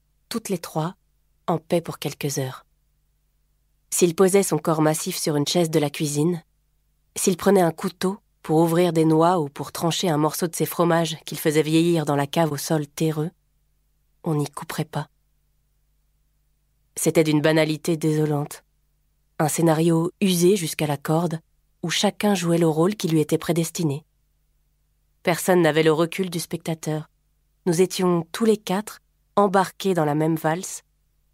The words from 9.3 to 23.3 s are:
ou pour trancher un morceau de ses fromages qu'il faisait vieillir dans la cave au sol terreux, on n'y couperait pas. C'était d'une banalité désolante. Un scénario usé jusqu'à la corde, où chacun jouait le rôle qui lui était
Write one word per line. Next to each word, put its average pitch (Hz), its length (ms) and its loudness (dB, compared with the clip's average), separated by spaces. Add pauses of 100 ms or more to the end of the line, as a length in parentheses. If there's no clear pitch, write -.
ou 143 100 -4
pour - 220 -12
trancher 175 380 -2
un 147 80 0
morceau 156 300 0
de 165 80 -8
ses 156 100 -2
fromages 165 600 0
qu'il 156 140 -12
faisait 156 240 2
vieillir 160 420 2
dans 143 100 0
la 143 120 0
cave 160 240 0
au 143 60 -8
sol 151 300 -2
terreux, 156 440 -4 (920)
on 170 120 -2
n'y 147 120 -2
couperait - 380 -8
pas. 147 220 -8 (1900)
C'était 165 280 2
d'une 151 180 2
banalité 156 560 0
désolante. 151 680 -2 (760)
Un 156 80 2
scénario 165 640 2 (100)
usé 180 340 4
jusqu'à 160 320 -4
la 143 100 -2
corde, 160 420 -2 (420)
où 170 80 -6
chacun 202 460 0
jouait 170 220 0
le 165 100 4
rôle 160 280 2
qui - 120 -6
lui 160 140 2
était 156 160 0